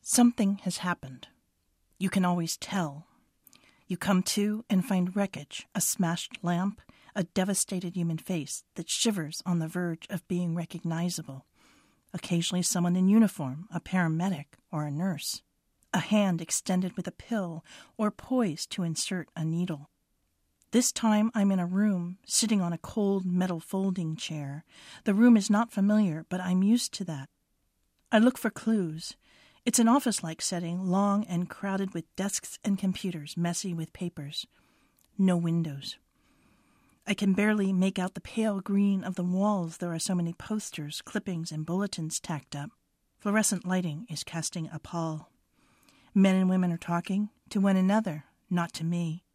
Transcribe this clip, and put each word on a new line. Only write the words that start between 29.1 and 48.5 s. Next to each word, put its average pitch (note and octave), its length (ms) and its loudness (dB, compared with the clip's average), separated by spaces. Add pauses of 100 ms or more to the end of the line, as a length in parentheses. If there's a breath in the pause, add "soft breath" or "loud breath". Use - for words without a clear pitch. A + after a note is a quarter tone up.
It's - 140 0
an A3+ 100 6
office-like A3+ 540 2
setting, F3+ 460 -4
long G3+ 380 4
and F3 220 -2
crowded G3 460 -4
with - 220 -8
desks - 500 -6
and G3 140 2
computers, F3 580 -4
messy E3+ 380 -2
with D#3+ 180 -6
papers. D#3 540 -8 (720 soft breath)
No F#3 180 4
windows. E3 600 -2 (1080 soft breath)
I G3+ 80 -2
can G3 200 2
barely G#3 380 2
make F#3+ 280 2
out F#3 160 -4
the - 60 -12
pale G#3+ 380 -2
green G3 440 2
of F#3+ 100 -6
the F3+ 100 -4
walls. F#3 540 0
There F3 160 -4
are E3 60 -4
so F#3 160 0
many E3+ 180 0
posters, - 680 -8
clippings, F3 480 -6
and D#3 120 -6
bulletins E3+ 560 -4
tacked - 360 -10
up. C#3+ 160 -10 (480)
Fluorescent G#3 440 0
lighting F3+ 460 -2
is D3+ 140 -8
casting D#3+ 500 -6
a D3+ 60 -10
pall. D#3+ 500 -6 (880 soft breath)
Men F#3+ 180 8
and F#3+ 160 4
women F#3 220 2
are E3 60 -2
talking, F#3+ 520 -2 (220)
to G3+ 100 0
one G3 160 6
another, F#3 460 2 (260)
not F3 240 -2